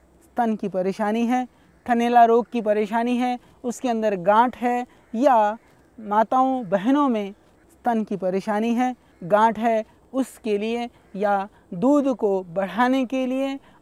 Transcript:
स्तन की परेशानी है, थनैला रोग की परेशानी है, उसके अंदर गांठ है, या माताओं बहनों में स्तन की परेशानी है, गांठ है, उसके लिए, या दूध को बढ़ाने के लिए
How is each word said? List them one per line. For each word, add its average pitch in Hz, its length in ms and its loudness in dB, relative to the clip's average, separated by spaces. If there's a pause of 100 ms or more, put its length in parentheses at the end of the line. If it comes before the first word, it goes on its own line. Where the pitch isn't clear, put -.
(240)
स्तन 226 320 -4
की 202 120 -6
परेशानी 202 580 -4
है, 254 220 -2 (420)
थनैला 240 360 4
रोग 226 240 4
की 240 120 -4
परेशानी 220 560 -2
है, 247 220 -4 (240)
उसके 247 260 -6
अंदर 220 260 -2
गांठ 208 420 2
है, 247 300 -2 (280)
या 226 420 2 (420)
माताओं 226 680 0
बहनों 262 400 2
में 208 240 -4 (380)
स्तन 220 320 -2
की 196 140 -4
परेशानी 208 560 -2
है, 254 220 -2 (280)
गांठ 208 360 2
है, 226 260 0 (280)
उसके 226 440 -4
लिए, 233 320 -6 (260)
या 202 340 -2 (240)
दूध 262 420 2
को 196 280 -2
बढ़ाने 196 600 -2
के 262 200 -4
लिए 269 340 -4 (220)